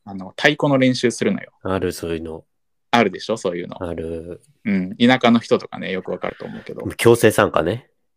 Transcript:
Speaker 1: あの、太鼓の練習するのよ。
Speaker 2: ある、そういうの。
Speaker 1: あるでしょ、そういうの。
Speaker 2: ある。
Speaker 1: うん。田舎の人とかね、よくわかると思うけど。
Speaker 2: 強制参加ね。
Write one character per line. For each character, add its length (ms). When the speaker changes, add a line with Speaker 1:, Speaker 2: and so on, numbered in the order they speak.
Speaker 1:
あ 80
の、 160
太 200
鼓 200
の 80
練 180
習 160
す 120
る 80
の 100
よ。 100
Speaker 2:
あ 140
る、 140
そ 180
う 60
い 20
う 40
の。 240
Speaker 1:
あ 80
る 80
で 80
し 100
ょ、 80
そ 160
う 40
い 60
う 40
の。 160
Speaker 2:
あ 100
る。 480
Speaker 1:
う 80
ん。 240
田 260
舎 100
の 80
人 180
と 100
か 120
ね、 120
よ 100
く 100
わ 60
か 120
る 80
と 80
思 140
う 40
け 100
ど。 140
Speaker 2:
強 180
制 160
参 200
加 100
ね。 280